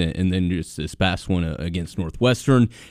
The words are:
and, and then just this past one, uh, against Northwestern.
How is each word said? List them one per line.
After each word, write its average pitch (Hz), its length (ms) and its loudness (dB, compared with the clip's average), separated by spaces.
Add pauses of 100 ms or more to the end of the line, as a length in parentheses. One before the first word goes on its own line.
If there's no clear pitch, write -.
and, 80 120 -2
and 92 180 0
then 90 180 0
just 85 260 -6
this 78 180 -6
past 92 340 0
one, 90 140 0
uh, 80 160 -4
against 85 400 -6
Northwestern. 117 680 4 (220)